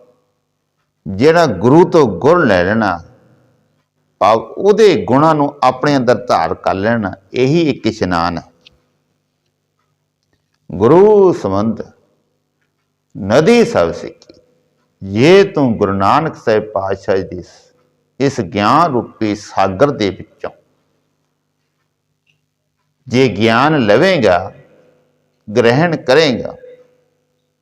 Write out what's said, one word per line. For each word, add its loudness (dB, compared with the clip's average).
ਜਿਹੜਾ 2
ਗੁਰੂ 2
ਤੋਂ 2
ਗੁਣ 0
ਲੈ 2
ਲੈਣਾ, -2
ਭਾਵ 2
ਉਹਦੇ 0
ਗੁਣਾਂ 2
ਨੂੰ -4
ਆਪਣੇ 0
ਅੰਦਰ 0
ਧਾਰ -2
ਕਰ -4
ਲੈਣਾ, -4
ਇਹੀ 0
ਇੱਕ -4
ਇਸ਼ਨਾਨ -4
ਹੈ। -14
ਗੁਰੂ 4
ਸੰਬੰਧ -4
ਨਦੀ 2
ਸਭ -2
ਸਿੱਖੀ, -16
ਜੇ 4
ਤੂੰ -2
ਗੁਰੂ -2
ਨਾਨਕ 0
ਸਾਹਿਬ -2
ਪਾਤਸ਼ਾਹ -6
ਜੀ -4
ਦੇ -14
ਇਸ -4
ਗਿਆਨ -2
ਰੂਪੀ -6
ਸਾਗਰ -2
ਦੇ -4
ਵਿੱਚੋਂ -14
ਜੇ 2
ਗਿਆਨ 0
ਲਵੇਂਗਾ, 0
ਗ੍ਰਹਿਣ 2
ਕਰੇਂਗਾ, -2